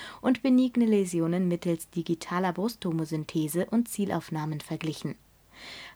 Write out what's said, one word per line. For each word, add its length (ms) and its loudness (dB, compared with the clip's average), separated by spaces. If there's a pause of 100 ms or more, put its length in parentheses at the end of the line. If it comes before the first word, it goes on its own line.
(200)
und 220 2
benigne 440 4
Läsionen 600 2
mittels 440 0
digitaler 640 -2
Brusttomosynthese 1120 -2
und 220 0
Zielaufnahmen 720 -2
verglichen. 540 -6 (800)